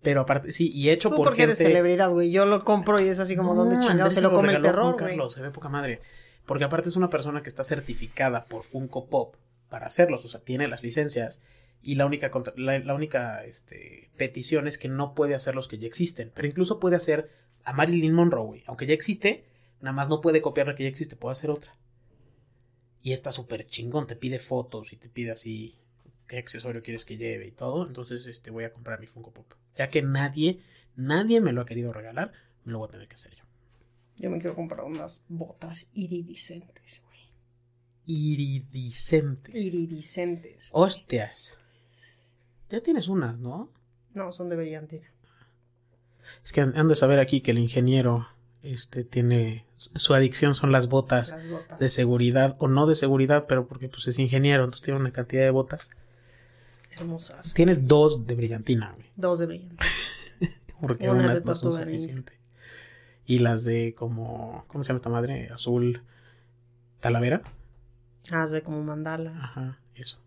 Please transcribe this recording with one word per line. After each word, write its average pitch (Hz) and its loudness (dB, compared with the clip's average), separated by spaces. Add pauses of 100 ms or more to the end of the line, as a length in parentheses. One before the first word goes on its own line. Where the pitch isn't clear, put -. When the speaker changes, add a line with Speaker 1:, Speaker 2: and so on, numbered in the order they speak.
Speaker 1:
Pero 139 2
aparte, 139 0
sí, 165 0
y 143 2
hecho 170 4
Speaker 2:
Tú 302 0
Speaker 1:
por 143 4
Speaker 2:
porque - 4
eres 226 4
Speaker 1:
gente 160 6
Speaker 2:
celebridad, 180 4
güey. 175 4
Yo 196 6
lo 202 2
compro 208 4
y 190 4
es 185 0
así 190 -2
como, 190 2
Speaker 1:
No, 220 4
Speaker 2:
¿dónde 240 4
chingados 240 4
Speaker 1:
Andrés 180 4
Speaker 2:
se 190 2
Speaker 1:
me - 2
Speaker 2:
lo 190 6
Speaker 1:
lo 180 4
Speaker 2:
come 202 6
el 190 4
Speaker 1:
regaló 151 6 (100)
Juan 254 2
Speaker 2:
terror, - -6
güey. 185 -4
Speaker 1:
Carlos, 131 -4
se 131 -12
ve 143 -10
poca 151 -14
madre. 139 -6 (460)
Porque 139 0
aparte 165 0
es 170 -4
una 180 2
persona 147 -4
que 147 -14
está 135 -8
certificada 127 -4
por 113 -12
Funko 131 -8
Pop 131 -2 (340)
para - -12
hacerlos, 165 2
o 117 -18
sea, - -16
tiene 131 -4
las 120 -8
licencias 123 -4 (420)
y 139 -4
la 139 4
única 143 -2
contra-, 127 -6
la, 131 -2
la 139 -4
única, 123 -6
este, - -20
petición 135 -2
es 147 -6
que 135 -10
no 139 -6
puede 143 0
hacer 131 -4
los 131 -8
que 113 -14
ya 110 -10
existen, 120 -6
pero 147 -4
incluso 180 -2
puede 180 4
hacer 151 0 (340)
a 135 -12
Marilyn 160 4
Monroe, 170 4
güey, - -16
aunque 123 -8
ya 147 4
existe, 202 -2 (380)
nada 135 -6
más 139 -2
no 151 0
puede 156 4
copiar 147 0
la 139 -6
que 135 -6
ya 135 -2
existe, - -10
puede 127 -8
hacer 151 -6
otra. 147 -8 (1300)
Y 131 -4
está 131 -6
súper - -10
chingón, 131 -6
te - -14
pide 131 -8
fotos 120 -8
y - -20
te 117 -20
pide 117 -8
así 110 -12 (520)
qué 123 -12
accesorio 120 -10
quieres 113 -12
que 110 -14
lleve 110 -10
y 110 -20
todo, 139 -6
entonces, 123 -14
este, 117 -20
voy 113 -10
a 113 -12
comprar 117 -14
mi 110 -20
Funko - -20
Pop. - -20 (240)
Ya 135 -4
que 156 2
nadie, 143 -2 (360)
nadie 196 2
me 156 2
lo 123 -2
ha 123 -6
querido 120 -8
regalar, 113 -10 (320)
me 117 -12
lo 113 -8
voy 107 -10
a - -20
tener 101 -20
que - -20
hacer - -20
yo. - -20 (720)
Speaker 2:
Yo 185 -8
me 170 -6
quiero 170 -8
comprar 165 -10
unas 156 -10
botas 170 -12
iridiscentes, - -10
güey. - -20 (880)
Speaker 1:
Iridiscentes. 143 -2
Speaker 2:
Iridiscentes. 170 -6
Speaker 1:
Hostias. - -2 (1120)
Ya 226 -4
tienes 233 0
unas, 131 -2
¿no? 135 -10 (440)
Speaker 2:
No, 190 -10
son 180 -10
de 170 -4
brillantina. 156 -10 (1400)
Speaker 1:
Es - -16
que 147 2
han, 131 2
han 156 4
de 151 6
saber 139 6
aquí 135 2
que 123 0
el 117 4
ingeniero, 123 2 (360)
este, 127 -10
tiene, 117 0 (120)
su - 0
adicción 135 4
son 135 2
las 123 4
botas 131 2
Speaker 2:
Las 160 -14
botas. 160 -12
Speaker 1:
de 135 2
seguridad, 123 4
o 139 2
no 139 6
de 160 6
seguridad, 139 4
pero 127 2
porque, 131 -12
pues, - -10
es 120 -4
ingeniero, 135 4
entonces 123 -8
tiene 139 -2
una 131 -2
cantidad 131 0
de 131 6
botas. 131 -2 (1080)
Speaker 2:
Hermosas. 165 -10
Speaker 1:
Tienes 165 6
dos 147 6
de 123 -4
brillantina, 113 -2
güey. - -20 (100)
Speaker 2:
Dos 180 0
de 170 -2
brillantina. 170 -12 (600)
Speaker 1:
<laughs> - -8
Porque 127 -2
Speaker 2:
Unas - 6
Speaker 1:
unas 123 6
Speaker 2:
de 175 2
Speaker 1:
no 170 -6
son 170 -2
Speaker 2:
tortuga 165 -2
ninja. 160 -6
Speaker 1:
suficientes. 131 -10 (920)
Y 123 4
las 117 2
de 117 0
como, 117 -8
¿cómo 143 -8
se - -12
llama 127 -2
esta 120 -6
madre? 120 -4
Azul 123 -2 (1000)
talavera. 123 0 (880)
Speaker 2:
Ah, 165 -2
de 156 -4
como 151 -8
mandalas. 160 -8
Speaker 1:
Ajá, 131 -10 (160)
eso. - -12